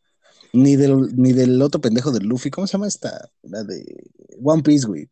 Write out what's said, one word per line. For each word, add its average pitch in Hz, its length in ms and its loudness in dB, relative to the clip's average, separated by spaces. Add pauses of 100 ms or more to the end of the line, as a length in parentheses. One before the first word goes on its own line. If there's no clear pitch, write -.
(520)
Ni 139 220 4
del, 135 400 2
ni 127 180 4
del 127 280 2
otro 151 200 -2
pendejo 123 300 -2
del 104 140 -4
Luffy, 123 240 -4
¿cómo 180 180 -6
se - 60 -6
llama 202 140 -4
esta? - 420 -10 (140)
La 107 200 -12
de - 460 -16 (320)
One 156 220 2
Piece, 147 240 4
güey. 82 240 -8